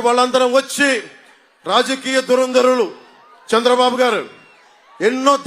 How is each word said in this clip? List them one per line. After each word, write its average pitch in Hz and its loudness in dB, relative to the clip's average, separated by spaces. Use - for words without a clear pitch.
వాళ్ళందరం 247 2
వచ్చి, 269 -2
రాజకీయ 262 -2
దురంధరులు 254 2
చంద్రబాబు 247 2
గారు 220 0
ఎన్నో 262 2